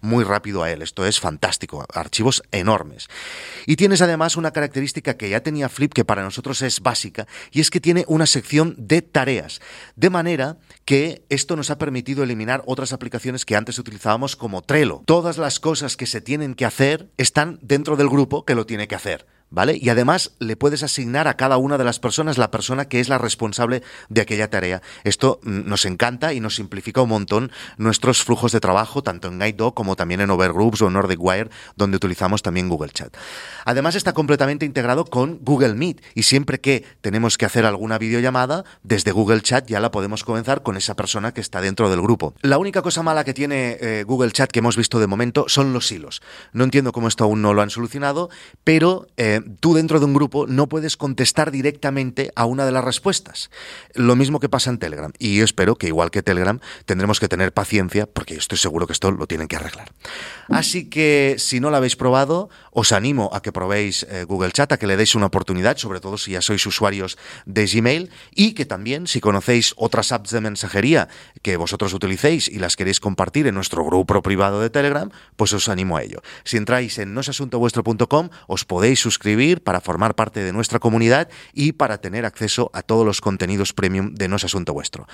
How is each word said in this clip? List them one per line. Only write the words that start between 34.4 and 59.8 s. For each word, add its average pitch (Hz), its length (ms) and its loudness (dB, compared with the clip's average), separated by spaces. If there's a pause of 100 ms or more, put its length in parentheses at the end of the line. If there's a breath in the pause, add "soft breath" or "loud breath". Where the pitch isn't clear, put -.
integrado 135 400 0
con 135 360 -2
Google 127 320 4
Meet 151 280 -4 (140 loud breath)
y 113 80 -2
siempre 135 360 2
que 135 240 2 (180 loud breath)
tenemos 110 360 0
que 117 80 0
hacer 113 200 2
alguna 110 320 0
videollamada, 127 680 0 (180 loud breath)
desde 104 280 0
Google 107 300 4
Chat 123 260 0
ya 110 120 -2
la 110 120 0
podemos 104 320 -4
comenzar 123 400 -2
con 101 140 -4
esa 98 180 -4
persona 107 380 -4
que 113 80 -8
está 92 200 -6
dentro 98 280 2
del 90 120 2
grupo. 98 400 0
La 139 160 2
única 190 240 0
cosa 170 220 -2
mala 156 200 2
que 139 100 -4
tiene, 131 480 -2
eh, 110 240 -2
Google 127 260 2
Chat 135 200 0
que - 80 2
hemos 113 180 2
visto 117 220 2
de 107 80 4
momento 120 400 0
son 139 260 2
los 120 180 -2
hilos. - 300 -12 (320 loud breath)
No 117 100 2
entiendo 131 280 4
cómo 117 160 0
esto 113 160 0
aún 107 180 4
no 104 120 4
lo 104 80 6
han 104 80 0
solucionado, 139 600 -4 (340 loud breath)
pero... 160 440 4 (100)
Eh, 107 240 2 (180)
tú 170 140 4
dentro 156 260 4
de 143 60 4
un 143 80 2
grupo 143 340 2
no 131 200 2
puedes 156 300 -4
contestar 139 540 0
directamente 139 840 -2
a 117 100 2
una 135 200 0
de 131 60 2
las 131 120 0
respuestas. - 680 -4 (440 loud breath)
Lo 123 220 6
mismo 135 240 2
que 135 100 0
pasa 127 200 0
en 120 100 -4
Telegram. 76 400 -8
Y 101 180 2
yo 110 80 6
espero 101 300 2
que, 95 120 -6
igual 85 240 2
que 92 120 -2
Telegram, 98 360 2 (260 loud breath)
tendremos 98 340 0
que 104 80 0
tener 90 260 0
paciencia, 101 540 0
porque - 280 -8
yo 78 40 -12
estoy - 180 -4
seguro 85 300 0
que 82 60 -8
esto 95 180 0
lo 78 160 -4
tienen 80 200 -6
que - 80 -6
arreglar. - 360 -12 (580 loud breath)